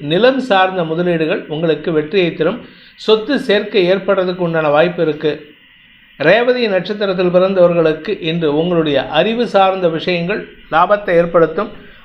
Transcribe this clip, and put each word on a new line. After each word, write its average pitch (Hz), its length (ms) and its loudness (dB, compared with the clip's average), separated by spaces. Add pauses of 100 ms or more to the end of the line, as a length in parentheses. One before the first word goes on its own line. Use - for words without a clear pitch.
நிலம் 220 400 0
சார்ந்த 185 440 0
முதலீடுகள் 165 600 -2
உங்களுக்கு 156 460 -2
வெற்றியை 156 420 0
தரும். 185 260 -2 (360)
சொத்து 220 420 0
சேர்க்கை 196 540 0
ஏற்படுறதுக்கு 185 540 -2
உண்டான 160 220 0
வாய்ப்பு 170 340 2
இருக்கு. 151 300 -2 (840)
ரேவதி 240 520 2
நட்சத்திரத்தில் 190 600 -2
பிறந்தவர்களுக்கு 175 920 2
இன்று 160 360 -2
உங்களுடைய 160 520 0
அறிவு 214 380 0
சார்ந்த 190 420 2
விஷயங்கள் 170 600 -4 (220)
லாபத்தை 190 400 2
ஏற்படுத்தும். 170 580 2 (360)